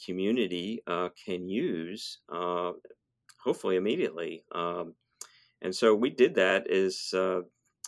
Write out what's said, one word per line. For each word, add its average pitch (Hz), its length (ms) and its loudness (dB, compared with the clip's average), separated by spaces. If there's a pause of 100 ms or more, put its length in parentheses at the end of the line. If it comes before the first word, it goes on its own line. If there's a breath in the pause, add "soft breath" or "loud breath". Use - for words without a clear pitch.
community, 98 840 -2
uh, 87 220 -2 (160)
can 90 240 -6
use, 98 680 -4 (100)
uh, 87 440 -2 (720)
hopefully 95 300 0
immediately. 87 680 -2 (100)
Um, 85 400 -4 (680 loud breath)
and 185 140 -4
so 110 220 6
we 123 140 2
did 120 260 4
that 95 340 4
as, 95 420 2
uh, 92 280 0 (480)